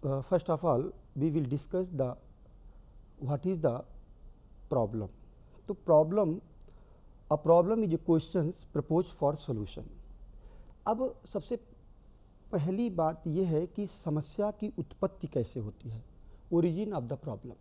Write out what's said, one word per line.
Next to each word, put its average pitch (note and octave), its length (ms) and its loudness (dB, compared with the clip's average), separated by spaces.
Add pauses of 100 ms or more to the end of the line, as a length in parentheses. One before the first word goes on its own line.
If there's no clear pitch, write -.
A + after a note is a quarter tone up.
Uh, C3+ 160 -2 (100)
first F3 180 2
of D#3 140 0
all, C#3 180 4 (360)
we D3+ 140 2
will D3 160 0
discuss F3+ 400 -2
the, C3 260 -2 (1080)
what C3+ 160 -2
is F#3 160 -2
the C3+ 240 0 (920)
problem। A2 360 0 (600)
तो G3+ 60 -2
problem, E3+ 680 4 (920)
a D3+ 140 2
problem F3+ 420 6
is D#3+ 100 2
a - 120 -4
questions E3 420 2 (240)
proposed D#3+ 340 0 (120)
for D3 240 0
solution। G#2+ 380 -6 (1000)
अब A#3 340 -2 (120)
सबसे A3 240 -4 (960)
पहली F#3+ 380 0
बात D#3+ 360 0
ये E3+ 180 0
है E3 220 2
कि G#3 200 -6
समस्या E3 640 -4
की G#3+ 280 -6
उत्पत्ति - 480 -4
कैसे B2 340 -4
होती G#2 280 -10
है, A2 160 -10 (480)
origin F3 360 2
of F3 140 -4
the B2 160 -6
problem। A#2+ 420 -10